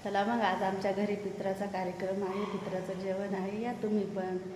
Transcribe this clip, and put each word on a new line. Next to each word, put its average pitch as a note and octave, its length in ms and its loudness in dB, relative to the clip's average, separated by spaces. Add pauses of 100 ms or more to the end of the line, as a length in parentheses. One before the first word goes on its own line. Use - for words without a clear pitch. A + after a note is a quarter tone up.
चला G3 200 4
मग, A#3 180 4
आज F#3 220 4
आमच्या G3 280 2
घरी G#3 240 2
पित्राचा G3 500 -2
कार्यक्रम F#3+ 580 -2
आहे, G3 220 0
पित्राचं F#3 480 -4
जेवण F#3+ 420 -2
आहे, G3+ 280 -2
या B3 100 -2
तुम्ही G#3+ 300 2
पण. F#3 340 -2 (180)